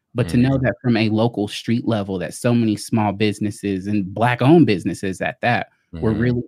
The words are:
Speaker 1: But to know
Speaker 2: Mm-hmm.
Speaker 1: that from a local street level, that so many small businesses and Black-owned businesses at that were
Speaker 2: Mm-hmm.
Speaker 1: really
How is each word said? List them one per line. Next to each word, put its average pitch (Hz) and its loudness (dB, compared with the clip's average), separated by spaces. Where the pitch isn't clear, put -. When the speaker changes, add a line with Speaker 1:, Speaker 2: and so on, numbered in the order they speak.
Speaker 1:
But 120 0
to 101 0
know 135 2
Speaker 2:
Mm-hmm. 131 0
Speaker 1:
that 110 0
from 120 2
a 110 2
local 107 0
street - -4
level, 101 -2
that 78 -8
so 120 0
many 113 2
small 107 0
businesses 101 -4
and 101 -2
Black-owned 123 4
businesses 95 -2
at 87 -6
that 110 -2
were 90 -2
Speaker 2:
Mm-hmm. 104 -2
Speaker 1:
really 123 0